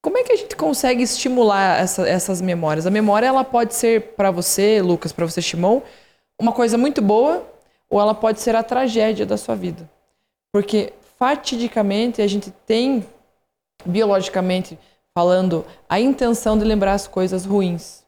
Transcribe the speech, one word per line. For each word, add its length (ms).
Como 160
é 60
que 80
a 60
gente 180
consegue 480
estimular 760
essa, 260
essas 340
memórias? 460
A 40
memória, 360
ela 160
pode 300
ser 420
pra 160
você, 500
Lucas, 300
pra 140
você, 160
Shimon, 400
uma 140
coisa 240
muito 240
boa, 440
ou 100
ela 140
pode 260
ser 160
a 80
tragédia 640
da 120
sua 180
vida. 340
Porque, 400
fatidicamente, 1040
a 60
gente 240
tem, 400
biologicamente 920
falando, 500
a 100
intenção 580
de 60
lembrar 300
as 140
coisas 380
ruins. 640